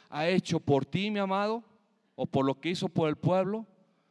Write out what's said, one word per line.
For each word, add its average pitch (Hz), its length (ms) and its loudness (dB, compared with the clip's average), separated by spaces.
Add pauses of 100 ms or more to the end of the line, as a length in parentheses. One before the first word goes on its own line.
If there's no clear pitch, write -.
(100)
ha 151 180 -2
hecho 180 320 0
por 135 240 2
ti, 202 260 -2
mi 208 100 -2
amado, 202 440 -2 (520)
o 127 100 -4
por 135 180 2
lo 135 160 0
que 160 80 -6
hizo 180 220 -2
por 165 180 0
el 147 80 -2
pueblo, 190 500 0 (440)